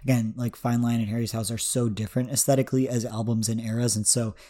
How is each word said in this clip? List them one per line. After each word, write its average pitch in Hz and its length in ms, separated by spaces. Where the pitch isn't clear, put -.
again, 117 340
like, 120 180
Fine 120 280
Line 117 180
and 107 80
Harry's 117 240
House 113 180
are 117 60
so 120 320
different 110 400
aesthetically 131 600
as 120 160
albums 113 420
and 113 100
eras. 113 380
And 107 100
so 113 280